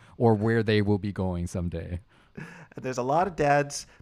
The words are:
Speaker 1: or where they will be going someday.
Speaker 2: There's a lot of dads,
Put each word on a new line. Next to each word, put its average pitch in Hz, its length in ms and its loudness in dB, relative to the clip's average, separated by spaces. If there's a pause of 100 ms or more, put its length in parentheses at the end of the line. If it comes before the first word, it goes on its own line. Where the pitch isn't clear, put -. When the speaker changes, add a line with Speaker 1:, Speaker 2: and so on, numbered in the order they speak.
(180)
Speaker 1:
or 117 160 6
where 113 280 2
they 107 200 4
will 104 160 2
be 101 120 -6
going 90 360 -4
someday. 87 520 -6 (760)
Speaker 2:
There's 127 220 -6
a 123 40 -2
lot 151 240 2
of 185 80 -8
dads, 143 520 0 (160)